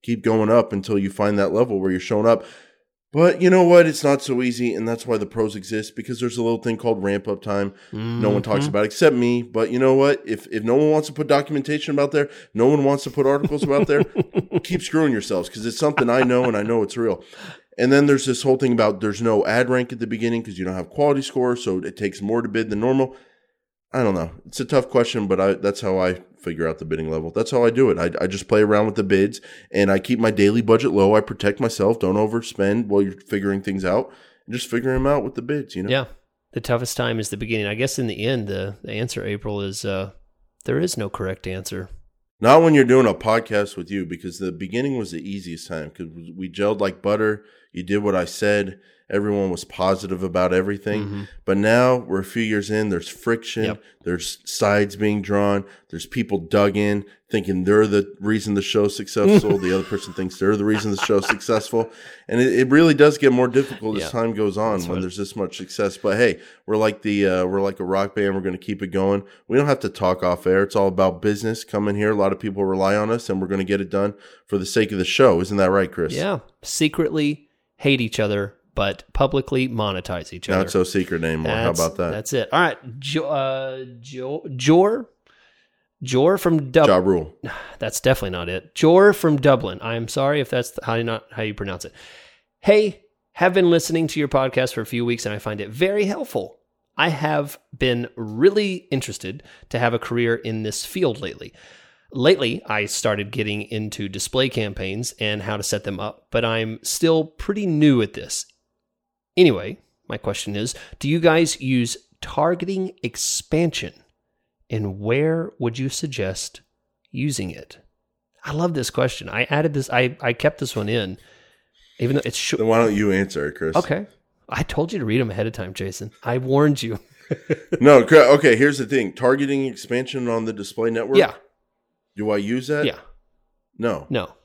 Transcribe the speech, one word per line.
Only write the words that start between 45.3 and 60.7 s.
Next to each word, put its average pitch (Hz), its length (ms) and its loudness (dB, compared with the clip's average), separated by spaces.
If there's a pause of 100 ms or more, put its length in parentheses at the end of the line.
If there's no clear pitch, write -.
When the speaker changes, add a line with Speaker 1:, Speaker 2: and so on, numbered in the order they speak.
Speaker 1:
time 78 220 -8
'cause 85 180 -14 (280)
we 92 140 -10
gelled 101 300 -2
like 95 220 -4
butter. 107 420 0 (300)
You 87 100 -10
did 101 160 0
what 101 160 0
I 90 100 0
said. 101 540 -2 (320)
Everyone 101 380 0
was 85 140 -6
positive 92 580 -2
about 90 320 0
everything. 101 500 -2
Speaker 2:
Mm-hmm. 101 180 -8 (220)
Speaker 1:
But 98 140 0
now 120 400 4
we're 95 220 -4
a 95 40 -4
few 117 200 -4
years 107 260 -2
in. 107 200 0
There's 87 200 -4
friction. 117 540 -4
Speaker 2:
Yep. 107 200 -6 (200)
Speaker 1:
There's 87 420 -6
sides 101 500 0
being 104 280 -2
drawn. 101 420 0 (240)
There's 82 160 -12
people 101 320 -4
dug 101 400 2
in, 104 280 0 (260)
thinking 92 320 -2
they're 104 240 6
the 101 320 0
reason 104 340 -2
the 98 80 2
show's 101 340 0
successful. 101 600 4
The 92 160 0
other 95 100 0
person 95 300 -8
thinks 92 240 -6
they're 101 180 2
the 101 100 -2
reason 107 260 0